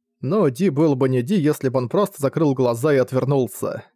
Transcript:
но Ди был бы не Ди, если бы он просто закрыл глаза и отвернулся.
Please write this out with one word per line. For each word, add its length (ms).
но 300
Ди 200
был 260
бы 120
не 140
Ди, 140
если 340
бы 80
он 100
просто 340
закрыл 320
глаза 400
и 40
отвернулся. 880